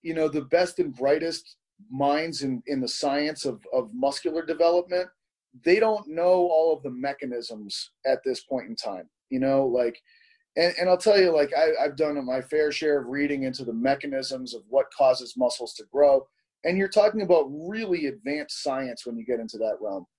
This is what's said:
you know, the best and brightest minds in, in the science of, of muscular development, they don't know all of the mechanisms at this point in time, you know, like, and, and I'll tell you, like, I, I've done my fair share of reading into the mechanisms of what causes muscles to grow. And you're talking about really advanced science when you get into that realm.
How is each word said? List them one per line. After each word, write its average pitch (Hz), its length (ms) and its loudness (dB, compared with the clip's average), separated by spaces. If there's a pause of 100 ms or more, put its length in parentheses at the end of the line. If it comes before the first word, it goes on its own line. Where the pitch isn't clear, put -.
you 165 120 -6
know, 156 140 2
the 143 140 -2
best 170 360 2
and 151 160 -2
brightest 151 600 -2 (340)
minds 143 520 -2
in, 127 240 -4
in 139 140 -2
the 123 80 -2
science 147 560 -4
of, 120 160 -6 (120)
of 120 200 -2
muscular 139 540 -2
development, 175 640 0 (560)
they 185 160 4
don't 214 260 0
know 175 460 2
all 160 240 4
of 135 60 -18
the 139 80 -8
mechanisms 123 1000 -8 (160)
at 131 180 2
this 131 200 -4
point 120 240 -6
in 113 80 -10
time, 95 320 -10 (220)
you 131 100 0
know, 135 260 2
like, 120 320 0 (580)
and, 175 220 4
and 180 100 2
I'll 180 100 6
tell 208 220 4
you, 175 140 6
like, 147 220 2
I, 156 280 2
I've 143 120 -4
done 147 280 0
my 127 160 -2
fair 151 320 0
share 147 280 0
of 120 80 -8
reading 143 340 -2
into 131 220 -6
the 117 80 -6
mechanisms 131 800 -2
of 107 140 -12
what 131 180 2 (100)
causes 127 400 2
muscles 123 380 -2
to 107 180 -16
grow. 139 340 6 (380)
And 180 140 0
you're 196 100 0
talking 214 340 2
about 165 280 4
really 175 560 -4
advanced 135 560 -8
science 131 440 -6
when 117 100 -8
you 113 80 -10
get 117 160 -2
into 113 180 -12
that 107 220 -2
realm. 98 260 -8 (120)